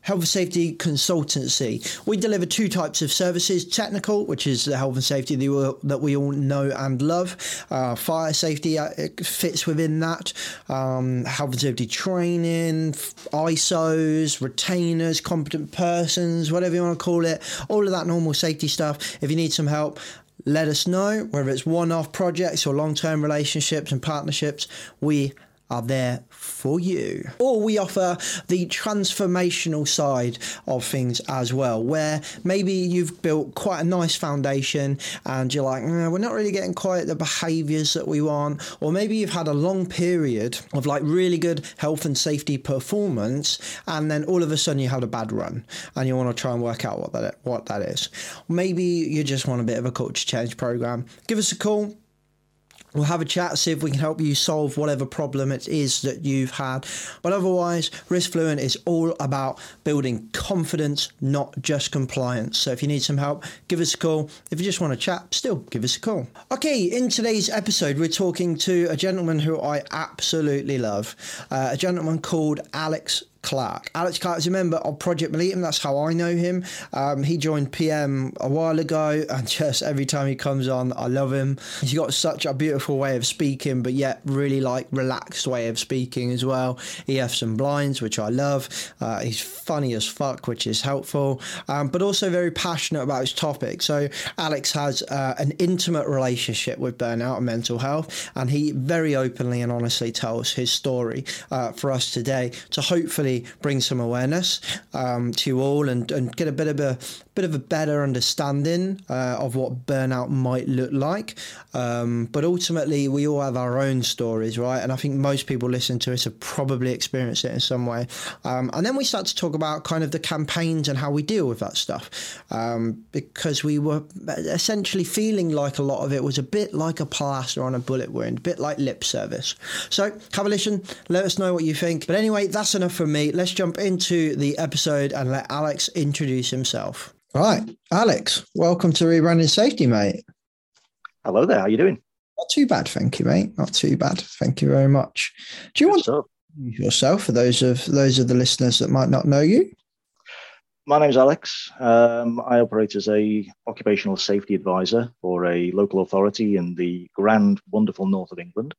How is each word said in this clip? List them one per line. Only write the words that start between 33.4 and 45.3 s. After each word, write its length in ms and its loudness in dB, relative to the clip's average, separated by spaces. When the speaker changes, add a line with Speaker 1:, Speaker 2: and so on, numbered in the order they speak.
Speaker 1:
quite 260 -2
a 40 0
nice 300 2
foundation 840 0
and 280 -2
you're 120 0
like, 180 0
"Mm, 300 0
we're 60 0
not 160 -2
really 180 0
getting 220 -2
quite 320 0
the 100 -2
behaviours 800 0
that 120 -2
we 140 0
want." 400 0
Or 100 0
maybe 240 0
you've 160 0
had 160 -2
a 60 2
long 320 2
period 720 0
of, 100 0
like, 180 0
really 360 2
good 260 0
health 260 -2
and 120 0
safety 420 0
performance, 1000 -2
and 240 -2
then 140 0
all 180 2
of 100 0
a 60 0
sudden 220 0
you 100 0
had 120 -2
a 60 -4
bad 240 -4